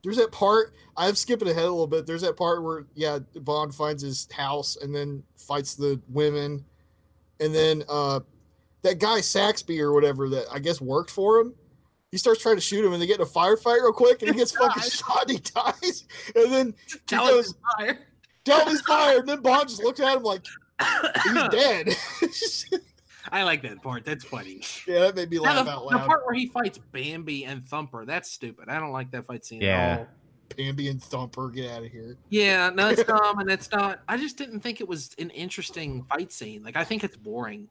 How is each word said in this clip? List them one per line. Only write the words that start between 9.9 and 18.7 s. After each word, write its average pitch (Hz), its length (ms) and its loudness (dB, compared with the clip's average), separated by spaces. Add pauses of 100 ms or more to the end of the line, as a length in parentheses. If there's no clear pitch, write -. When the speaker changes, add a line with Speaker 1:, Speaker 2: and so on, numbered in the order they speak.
Speaker 1:
whatever 139 340 4
that 131 240 -2
I 139 80 -8
guess 151 220 -2
worked 139 280 -2
for 208 300 4
him, 233 140 0 (580)
he 185 60 -6
starts 220 240 4
trying 226 140 4
to 180 60 -2
shoot 202 240 0
him, 185 60 4
and 175 100 -2
they 170 60 0
get 208 140 2
in - 20 4
a - 60 2
firefight 220 520 4
real 226 120 6
quick, 247 280 6
and 208 100 0
he 220 60 2
gets 240 140 2
Speaker 2:
<laughs> - 60 -6
Speaker 1:
fucking - 240 4
Speaker 2:
Dies. 240 120 -2
Speaker 1:
shot, - 360 0
and - 20 0
he 233 80 0
dies. - 640 -4 (320)
And 233 160 6
then 262 220 2 (180)
he - 160 -14
Speaker 2:
Tell 240 200 2
him 269 80 6
Speaker 1:
goes, 240 120 4
Speaker 2:
he's 175 80 -12 (220)
fired. 226 200 -4 (460)
Speaker 1:
"Tell 285 180 6
him 302 60 6
he's 302 140 0